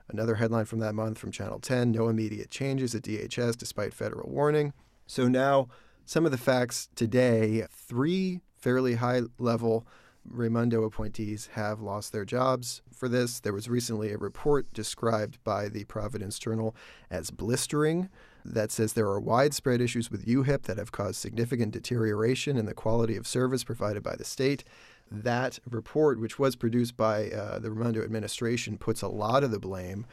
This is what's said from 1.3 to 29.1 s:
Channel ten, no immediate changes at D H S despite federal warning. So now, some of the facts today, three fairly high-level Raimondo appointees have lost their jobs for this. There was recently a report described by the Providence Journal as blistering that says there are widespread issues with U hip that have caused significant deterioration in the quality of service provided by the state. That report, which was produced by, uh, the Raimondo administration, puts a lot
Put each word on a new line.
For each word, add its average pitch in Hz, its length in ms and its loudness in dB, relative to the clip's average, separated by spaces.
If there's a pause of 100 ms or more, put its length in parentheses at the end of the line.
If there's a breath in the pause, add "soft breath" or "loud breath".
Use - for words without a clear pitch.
Channel 101 280 -8
ten, 123 340 2
no 113 160 2
immediate 110 400 -2
changes 135 440 -2
at 110 100 -4
D 107 140 -4
H - 220 -6
S 120 160 0
despite 107 380 -6
federal - 360 -6
warning. 147 440 2 (320 soft breath)
So 127 240 2
now, 131 400 4 (360 soft breath)
some 165 200 2
of 156 60 4
the 131 60 0
facts 123 600 0
today, 113 760 4
three 180 680 0 (160)
fairly 127 380 2
high-level 117 920 0 (420 soft breath)
Raimondo 117 540 2
appointees 107 680 -4
have 107 260 -4
lost 101 320 -6
their 104 140 -4
jobs 127 560 -2 (100)
for - 160 -6
this. 120 320 0
There 104 140 -2
was 107 160 -6
recently 113 420 0
a 104 60 -4
report - 560 0
described 110 720 -2
by 104 240 0
the 104 160 -6
Providence 101 520 -6
Journal 110 380 -2 (340 loud breath)
as 90 220 -6
blistering 151 800 0 (340 soft breath)
that 107 260 0
says 110 220 0
there 110 160 2
are 98 140 0
widespread 123 580 2
issues 117 320 0
with 104 160 -6
U 131 160 4
hip 139 200 0
that 92 140 -2
have 101 140 -6
caused 101 240 -4
significant 117 560 -2
deterioration 117 840 0
in 110 80 0
the 92 80 -6
quality 113 420 2
of 113 100 -8
service 127 380 0
provided 104 400 -4
by - 140 -4
the - 80 -10
state. 135 400 0 (440 soft breath)
That 120 500 -2 (100)
report, 120 500 2
which 113 180 -6
was 135 200 2
produced 120 400 0
by, 107 320 2
uh, 104 300 -6
the 110 120 -6
Raimondo 110 320 0
administration, 110 760 -2
puts - 240 -2
a 101 60 -4
lot 107 380 2